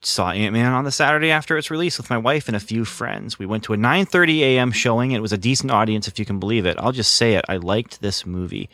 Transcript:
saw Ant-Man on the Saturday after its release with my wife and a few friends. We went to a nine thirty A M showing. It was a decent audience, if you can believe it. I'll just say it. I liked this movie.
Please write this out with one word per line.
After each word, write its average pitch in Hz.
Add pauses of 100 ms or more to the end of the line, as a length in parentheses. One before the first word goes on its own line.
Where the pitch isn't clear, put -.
saw 90
Ant-Man 110
on 131
the 139
Saturday 151
after 156
its 151
release 165
with -
my 123
wife 135
and 110
a 101
few 110
friends. 104
We 95
went 107
to 110
a 104
nine 147
thirty 160
A 131
M 123
showing. 120
It 113
was 107
a 104
decent 127
audience, 107
if 107
you 107
can 101
believe 101
it. 85
I'll 120
just 127
say 117
it. 92
I 95
liked 95
this 101
movie. 92